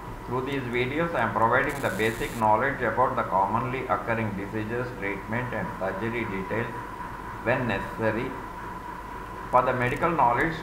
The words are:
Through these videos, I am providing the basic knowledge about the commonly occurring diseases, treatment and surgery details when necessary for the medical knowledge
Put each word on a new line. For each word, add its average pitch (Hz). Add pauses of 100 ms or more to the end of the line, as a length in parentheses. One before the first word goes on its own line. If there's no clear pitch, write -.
(260)
Through 127
these 139
videos, 143
I 131
am 110
providing 123
the 110
basic 113
knowledge 123
about 123
the 117 (120)
commonly 120
occurring 110
diseases, 110 (100)
treatment 104
and 95 (100)
surgery 113
details 98 (800)
when 123
necessary 110 (1200)
for 127
the 127
medical 127
knowledge 143